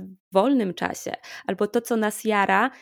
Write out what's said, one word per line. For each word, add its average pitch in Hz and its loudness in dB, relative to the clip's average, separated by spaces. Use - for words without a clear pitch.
wolnym 202 4
czasie, - -6
albo 196 0
to, 233 0
co 233 -2
nas 214 -2
jara, 208 2